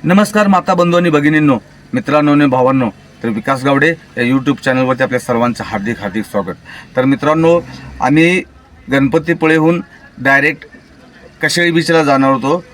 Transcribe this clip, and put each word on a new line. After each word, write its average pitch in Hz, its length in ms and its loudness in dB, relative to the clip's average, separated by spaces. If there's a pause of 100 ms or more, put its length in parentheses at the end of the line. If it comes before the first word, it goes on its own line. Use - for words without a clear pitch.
नमस्कार 202 440 2
माता 185 260 2
बंधू 175 240 2
आणि 175 120 2
भगिनींनो, 151 480 2 (360)
मित्रांनो 147 380 0
आणि 147 140 4
भावांनो, 127 440 2 (340)
तर 117 60 -4
विकास 123 340 -4
गावडे 139 260 2 (280)
या 123 60 -2
YouTube 131 320 0
चॅनलवरती 131 480 -2
आपल्या 123 160 -2
सर्वांचं 120 480 -2
हार्दिक 107 320 -6
हार्दिक 101 260 -6
स्वागत. 92 280 -6 (420)
तर 127 100 0
मित्रांनो, 160 560 2 (400)
आम्ही 160 420 2 (480)
गणपतीपुळेहून 160 920 0 (360)
डायरेक्ट 139 480 0 (760)
कशेळी 170 280 0
बीचला 165 320 2
जाणार 139 280 2
होतो 135 320 -2 (100)